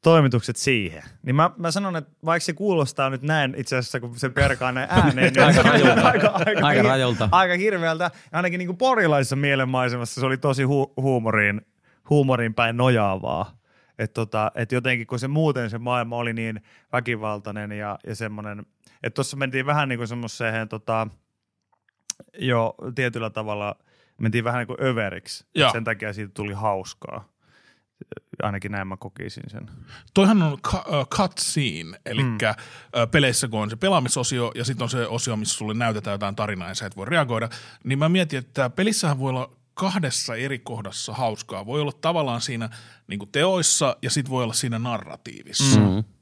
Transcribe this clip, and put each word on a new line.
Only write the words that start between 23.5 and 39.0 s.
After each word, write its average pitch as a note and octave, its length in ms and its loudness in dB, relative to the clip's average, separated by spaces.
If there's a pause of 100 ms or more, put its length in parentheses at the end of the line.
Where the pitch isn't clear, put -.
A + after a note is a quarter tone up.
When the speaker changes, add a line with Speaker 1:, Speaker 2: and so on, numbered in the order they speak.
Speaker 1:
mentiin A2+ 260 0
vähän A#2+ 160 -2
niinku A#2+ 240 -6
överiksi. A2 600 -4
Et - 120 -20
Speaker 3:
Joo. C#3 160 4
Speaker 1:
sen A2+ 120 -4
takia G#2+ 300 -6
siitä G2+ 200 -10
tuli G#2 200 -6
hauskaa. G2+ 760 -6 (1160)
Ainakin G2 280 -4
näin G2 160 -6
mä F#2+ 100 -8
kokisin - 500 -14
sen. - 220 -16 (440)
Speaker 3:
Toihan G3 300 6
on C#3+ 140 0 (100)
cu-, - 280 -4
ö, C3+ 100 2 (100)
cutscene, G#2 920 -2
elikkä, A2+ 520 0
Speaker 1:
Mm. - 440 -8
Speaker 3:
ö, A2+ 60 2
peleissä C3+ 400 2
kun A2 140 -4
on G#2 80 -2
se A#2+ 60 -8
pelaamisosio B2+ 800 0
ja A#2 100 -6
sit B2 160 -4
on A2+ 80 -4
se A#2+ 180 -2
osio, A2+ 280 -4
missä G#2+ 220 -4
sulle G#2+ 160 -4
näytetään G#2+ 400 -2
jotain G2+ 220 -4
tarinaa G2+ 320 -6
ja F#2+ 80 -10
sä A2+ 100 -8
et F#2+ 120 -12
voi F#2+ 80 -10
reagoida, A#2+ 440 -2 (340)
niin C3+ 160 -2
mä D#3+ 100 2
mietin, D#3+ 300 0
että B2+ 300 -2
pelissähän F3+ 500 -2